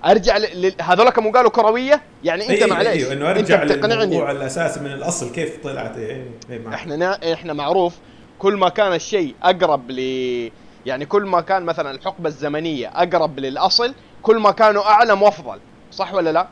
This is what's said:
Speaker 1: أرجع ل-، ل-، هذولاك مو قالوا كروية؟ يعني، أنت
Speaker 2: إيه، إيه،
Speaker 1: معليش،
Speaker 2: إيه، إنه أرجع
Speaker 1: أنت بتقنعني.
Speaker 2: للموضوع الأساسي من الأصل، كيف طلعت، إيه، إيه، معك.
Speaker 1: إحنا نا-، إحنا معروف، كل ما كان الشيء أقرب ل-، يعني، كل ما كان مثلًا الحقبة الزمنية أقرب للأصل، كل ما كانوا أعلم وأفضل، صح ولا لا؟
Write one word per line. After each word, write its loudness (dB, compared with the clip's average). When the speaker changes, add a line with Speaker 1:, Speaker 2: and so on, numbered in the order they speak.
Speaker 1:
أرجع 4
ل-، -2
ل-، -2
هذولاك 6
مو 0
قالوا 6
كروية؟ 2
يعني، -2
أنت -6
Speaker 2:
إيه، 2
إيه، 2
Speaker 1:
معليش، 0
Speaker 2:
إيه، -4
إنه -2
أرجع 2
Speaker 1:
أنت 0
بتقنعني. 0
Speaker 2:
للموضوع 0
الأساسي -4
من -10
الأصل، -6
كيف -6
طلعت، -10
إيه، -10
إيه، -12
معك. -10
Speaker 1:
إحنا -10
نا-، -4
إحنا -8
معروف، 0
كل 0
ما 2
كان 0
الشيء -4
أقرب 2
ل-، -4
يعني، -6
كل 0
ما 0
كان -2
مثلًا -4
الحقبة -8
الزمنية -6
أقرب 0
للأصل، -2
كل 4
ما 4
كانوا 4
أعلم 6
وأفضل، 2
صح -6
ولا 2
لا؟ 0